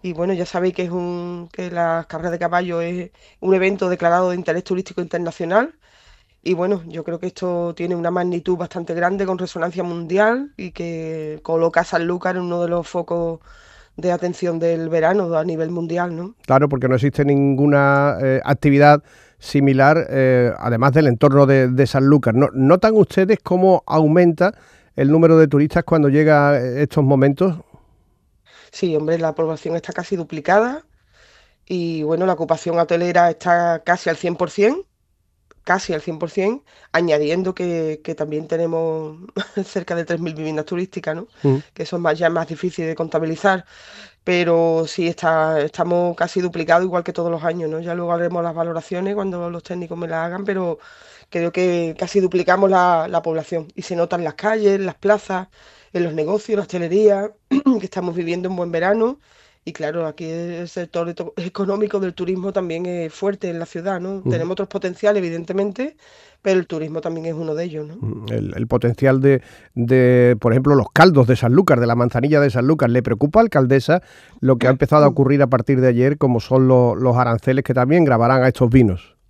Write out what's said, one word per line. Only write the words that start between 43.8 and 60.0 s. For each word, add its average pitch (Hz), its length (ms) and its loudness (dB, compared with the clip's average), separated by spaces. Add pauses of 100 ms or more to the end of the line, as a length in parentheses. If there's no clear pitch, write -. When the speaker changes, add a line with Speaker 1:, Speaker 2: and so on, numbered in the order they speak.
Speaker 1:
pero 165 640 2
sí 170 220 -4
está, 160 520 0
estamos 175 540 -2
casi 175 260 -2
duplicados 170 440 0
igual 175 180 -2
que 170 100 -8
todos 170 200 -4
los 156 100 -6
años, 165 260 -4
¿no? 160 120 -6
Ya 170 160 -8
luego 175 160 -4
haremos 170 280 -2
las 170 140 -4
valoraciones 170 640 -6
cuando 175 340 -6
los 170 140 -12
técnicos 175 340 -10
me 170 80 -8
las 165 200 -6
hagan, 185 180 -8
pero 185 340 -4 (500)
creo 170 220 -4
que 175 480 -2
casi 190 220 0
duplicamos 185 500 2
la, 175 380 4
la 170 120 -2
población 160 540 -6
y - 80 -14
se 180 140 -8
nota 170 180 -2
en 170 80 -4
las 151 120 -6
calles, 208 420 0
en 190 100 -4
las 180 80 -8
plazas, 196 540 -2 (440)
en 175 120 -2
los 160 100 -6
negocios, 180 360 -4
en 208 60 0
la 202 60 -2
hostelería, 196 800 0
<clears throat> - 80 -20
que 262 360 0
estamos 180 300 -6
viviendo 175 340 -6
un 190 60 -6
buen 175 160 -6
verano. 214 480 0 (460)
Y 170 80 -12
claro, 160 340 -6